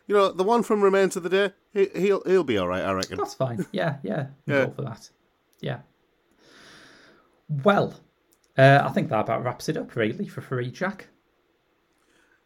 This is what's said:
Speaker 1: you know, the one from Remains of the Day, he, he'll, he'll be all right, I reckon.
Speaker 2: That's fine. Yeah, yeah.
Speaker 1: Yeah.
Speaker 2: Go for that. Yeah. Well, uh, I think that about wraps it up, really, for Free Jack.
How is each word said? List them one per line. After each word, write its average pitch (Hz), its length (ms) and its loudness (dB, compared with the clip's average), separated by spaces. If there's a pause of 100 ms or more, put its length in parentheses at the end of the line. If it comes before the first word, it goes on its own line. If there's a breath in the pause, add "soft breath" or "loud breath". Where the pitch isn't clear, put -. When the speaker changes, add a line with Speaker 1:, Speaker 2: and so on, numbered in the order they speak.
Speaker 1:
you 202 80 0
know, 196 160 4
the 170 100 -4
one 220 220 2
from 214 180 0
Remains 196 340 4
of 180 60 -6
the 175 60 -8
Day, 190 240 0 (200)
he, 196 220 2
he'll, 190 300 0
he'll 185 180 2
be 123 160 0
all 92 80 0
right, 90 160 -2
I 92 100 -2
reckon. 95 240 -4
Speaker 2:
That's - 180 -6
fine. 131 360 -4
Yeah, 170 320 -4
yeah. 175 240 -6 (180)
Speaker 1:
Yeah. 135 220 0
Speaker 2:
Go 127 60 -10
for 139 100 -10
that. 117 260 -12 (520)
Yeah. 131 200 -8 (1700 soft breath)
Well, 151 460 2 (640)
uh, 139 260 8
I - 40 -4
think 180 220 -2
that 110 100 2
about 113 240 -4
wraps - 240 -6
it 160 80 -4
up, - 180 -10
really, 110 320 -2
for - 140 -14
Free 123 320 -6
Jack. 190 340 -8 (1400)